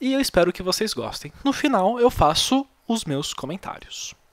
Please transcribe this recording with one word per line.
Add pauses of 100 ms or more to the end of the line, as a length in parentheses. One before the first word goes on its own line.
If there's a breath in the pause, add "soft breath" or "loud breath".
e
eu
espero
que
vocês
gostem. (120)
No
final,
eu
faço (220)
os
meus
comentários. (180)